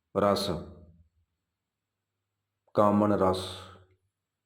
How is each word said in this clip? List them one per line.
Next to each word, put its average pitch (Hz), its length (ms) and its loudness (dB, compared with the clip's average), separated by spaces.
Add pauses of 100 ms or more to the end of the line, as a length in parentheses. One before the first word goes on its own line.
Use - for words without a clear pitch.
(160)
ਰਸ, 98 340 0 (2250)
ਕਾਮਣ 104 380 4
ਰਸ, 92 320 0 (1000)